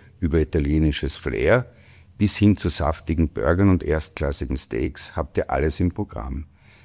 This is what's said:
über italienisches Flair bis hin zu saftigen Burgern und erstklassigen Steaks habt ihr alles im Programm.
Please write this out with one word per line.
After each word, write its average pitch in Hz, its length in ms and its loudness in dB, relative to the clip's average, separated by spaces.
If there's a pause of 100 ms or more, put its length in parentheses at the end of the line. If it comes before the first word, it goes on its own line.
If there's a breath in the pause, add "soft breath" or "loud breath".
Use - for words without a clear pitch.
(200 soft breath)
über 80 180 2
italienisches 76 800 0
Flair 73 560 0 (440 soft breath)
bis 104 200 2
hin 101 200 6
zu - 120 -2
saftigen 80 600 0
Burgern 87 400 2
und 92 120 4
erstklassigen 76 720 -4
Steaks - 600 -6
habt 80 200 -6
ihr - 140 -2
alles 73 300 0
im 90 100 2
Programm. 67 560 -8 (380 soft breath)